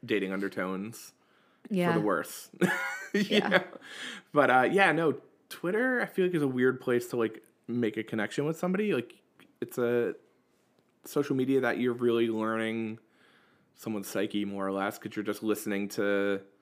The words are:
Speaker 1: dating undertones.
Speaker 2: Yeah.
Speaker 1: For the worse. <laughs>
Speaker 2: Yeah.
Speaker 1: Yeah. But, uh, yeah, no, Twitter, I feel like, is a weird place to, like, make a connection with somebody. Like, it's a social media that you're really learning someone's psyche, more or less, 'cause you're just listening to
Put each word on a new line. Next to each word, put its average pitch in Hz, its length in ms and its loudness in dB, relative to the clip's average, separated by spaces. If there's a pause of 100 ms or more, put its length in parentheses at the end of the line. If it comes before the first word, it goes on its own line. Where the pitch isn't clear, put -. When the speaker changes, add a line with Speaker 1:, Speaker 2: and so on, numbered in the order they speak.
Speaker 1:
dating 98 280 0
undertones. 95 800 -6 (580)
Speaker 2:
Yeah. 175 240 2
Speaker 1:
For 165 60 2
the 104 40 -2
worse. - 500 -2
<laughs> - 60 -6 (540)
Speaker 2:
Yeah. 208 340 2
Speaker 1:
Yeah. 180 140 4 (720)
But, 139 160 6
uh, 127 220 6
yeah, 190 200 6
no, 156 220 2 (340)
Twitter, 233 540 -2
I 196 40 -2
feel 185 200 0
like, 180 80 0
is 156 80 2
a 143 60 2
weird 127 340 4
place 120 260 2
to, - 80 -4
like, 110 260 0 (260)
make 120 280 0
a 110 60 -2
connection 110 420 -2
with 160 140 -2
somebody. 185 360 0
Like, 120 200 -4 (480)
it's - 160 -8
a 120 360 2 (920)
social 143 320 -2
media 131 240 2
that 123 180 0
you're 123 160 0
really 117 340 2
learning 110 680 -2 (760)
someone's 107 320 -6
psyche, 104 380 -2
more 98 220 -6
or 98 60 -2
less, 98 260 -2
'cause - 180 -10
you're 107 80 -4
just 104 180 -4
listening 104 460 -2
to 101 520 0 (200)